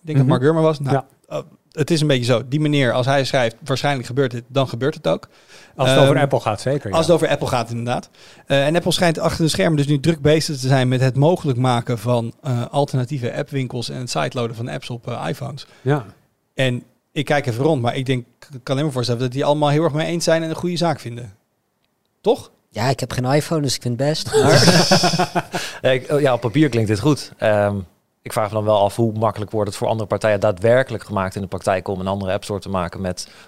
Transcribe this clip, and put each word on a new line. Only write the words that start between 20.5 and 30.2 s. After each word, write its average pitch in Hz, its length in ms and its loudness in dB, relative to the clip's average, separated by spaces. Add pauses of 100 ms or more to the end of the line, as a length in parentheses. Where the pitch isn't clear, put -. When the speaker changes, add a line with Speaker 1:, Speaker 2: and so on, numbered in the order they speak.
Speaker 1:
goede 175 220 -4
zaak 160 220 -2
vinden. 117 340 -14 (880)
Toch? - 300 -2 (180)
Speaker 3:
Ja, 107 200 -2
ik 131 100 0
heb 127 120 -6
geen 127 140 -4
iPhone, 147 360 0
dus 135 140 -2
ik - 60 -8
vind 123 180 -4
het 139 100 -2
best. - 240 -4
Maar 175 1160 4 (320)
Speaker 4:
<laughs> - 0 -
Ja, 127 80 2
ik, 127 220 0
oh, 147 100 2
ja, 135 120 4
op 117 80 0
papier 135 280 2
klinkt 113 200 0
dit 104 100 0
goed. 143 380 0
Ehm, 104 380 2 (460)
ik - 120 -12
vraag 110 140 0
me 101 60 -8
dan 107 100 -2
wel 107 160 4
af 101 160 2
hoe 117 180 2
makkelijk 107 380 -2
wordt 104 180 -2
het - 80 -8
voor 117 100 -4
andere 110 220 -2
partijen 104 300 2